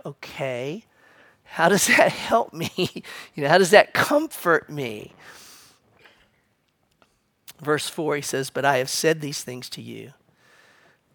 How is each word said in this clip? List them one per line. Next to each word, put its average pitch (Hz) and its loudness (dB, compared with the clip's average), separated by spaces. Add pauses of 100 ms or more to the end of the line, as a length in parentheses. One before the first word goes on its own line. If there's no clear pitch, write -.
"Okay, 143 -10 (600)
how - 0
does 190 4
that - 4
<laughs> - -8
help - 0
me? 160 -8 (640)
You 147 -4
know, 139 0
how 170 6
does 185 4
that - 8
comfort 285 0
me?" 123 -10 (2500)
Verse 147 -2
four, 151 -4
he 143 -6
says, 135 -4
"But 131 -6
I 139 4
have 131 -2
said 160 0
these 147 -10
things 127 -14
to 131 -16
you, 113 -16 (1000)